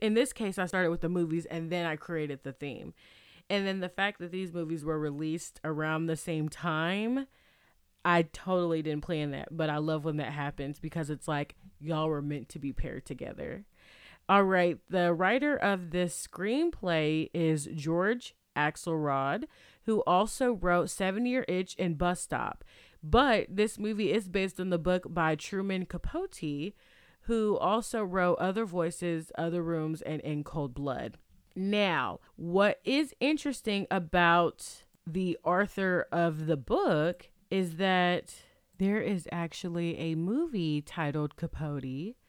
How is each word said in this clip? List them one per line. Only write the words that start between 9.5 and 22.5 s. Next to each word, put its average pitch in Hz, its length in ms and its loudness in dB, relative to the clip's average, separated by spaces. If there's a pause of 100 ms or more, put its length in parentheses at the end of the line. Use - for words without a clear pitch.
But 160 200 0
I 151 80 0
love 156 260 0
when 156 140 0
that 131 140 -2
happens 143 460 -6
because 156 300 -6
it's 147 180 -6
like, 147 300 -2 (240)
y'all 156 280 0
were 147 140 0
meant 147 280 -4
to - 80 -10
be 139 160 -4
paired - 320 -2
together. - 580 -10 (640)
All 196 140 8
right, 180 340 4 (140)
the 175 240 4
writer 247 420 2
of 185 340 0
this 175 380 -2
screenplay 185 1040 0
is 160 420 2
George 175 600 0 (200)
Axelrod, 147 920 0 (400)
who 220 180 2
also 214 500 2
wrote 180 380 2
Seven 196 340 -2
Year 247 240 0
Itch 185 300 -2
and 170 180 0
Bus 175 240 0
Stop. - 420 -4 (380)